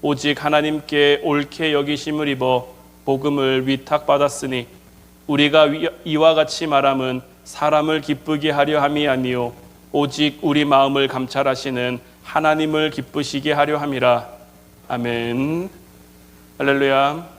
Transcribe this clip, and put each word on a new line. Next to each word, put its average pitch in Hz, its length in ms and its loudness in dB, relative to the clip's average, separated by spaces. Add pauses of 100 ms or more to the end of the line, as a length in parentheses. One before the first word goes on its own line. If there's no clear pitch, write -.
오직 147 400 -2
하나님께 147 760 2
옳게 151 500 -2
여기심을 147 540 -2
입어 127 400 0 (380)
복음을 135 640 0
위탁받았으니, 139 960 0 (640)
우리가 147 340 4
위-, 156 260 2 (160)
이와 160 300 4
같이 156 320 -2
말함은 135 540 0 (240)
사람을 151 560 0
기쁘게 151 500 -4
하려 147 300 2
함이 147 260 0
아니요, 127 460 -2 (400)
오직 143 500 -2
우리 147 220 2
마음을 139 420 2
감찰하시는 131 920 -4 (240)
하나님을 156 680 0
기쁘시게 143 600 -4
하려 147 260 2
함이라." 123 500 0 (600)
아멘. 120 840 -4 (880)
할렐루야. 139 680 2 (100)